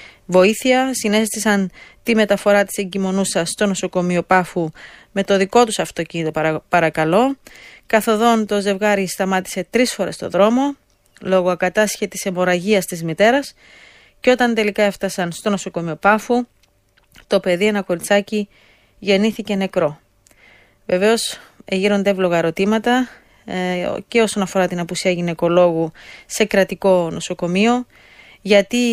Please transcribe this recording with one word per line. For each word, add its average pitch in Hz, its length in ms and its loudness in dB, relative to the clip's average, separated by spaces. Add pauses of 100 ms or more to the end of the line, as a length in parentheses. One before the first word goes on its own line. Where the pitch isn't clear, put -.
(260)
βοήθεια, 240 640 4
συνέστησαν 214 800 0 (320)
τη 233 120 0
μεταφορά 202 500 4
της - 120 -12
εγκυμονούσας 190 760 -2
στο - 160 -2
νοσοκομείο 180 560 -2
Πάφου 175 480 0 (420)
με 196 100 -2
το 202 140 2
δικό 196 280 4
τους 226 140 -6
αυτοκίνητο, 165 520 -6
παρα-, 156 380 -2
παρακαλώ. 170 680 2 (500)
Καθοδόν, 220 600 2
το 202 140 -2
ζευγάρι 202 460 0
σταμάτησε 190 640 -4
τρεις 240 220 2
φορές 175 220 -6
στο - 140 -8
δρόμο, 240 460 2 (460)
λόγω 185 300 0
ακατάσχετης 190 760 -2
αιμορραγίας 180 600 0
της 170 180 -10
μητέρας, 214 520 0 (680)
και 254 100 2
όταν 240 240 2
τελικά 214 280 0
έφτασαν 190 500 -2
στο - 180 -4
νοσοκομείο 170 460 -6
Πάφου, 226 500 2 (800)
το 196 140 0
παιδί, 185 260 0
ένα 208 160 0
κοριτσάκι, 202 680 -2 (500)
γεννήθηκε 202 560 0
νεκρό. 185 460 -2 (840)
Βεβαίως, 208 520 0 (260)
γύρονται 202 460 0
εύλογα 185 260 0
ερωτήματα, 214 720 0 (360)
ε, - 100 -10 (540)
και 233 120 0
όσον 208 220 0
αφορά 185 260 -2
την 175 100 -6
απουσία 175 320 -4
γυναικολόγου 170 840 0 (340)
σε - 180 -2
κρατικό 185 680 0
νοσοκομείο, 185 760 -2 (540)
γιατί 202 360 2 (160)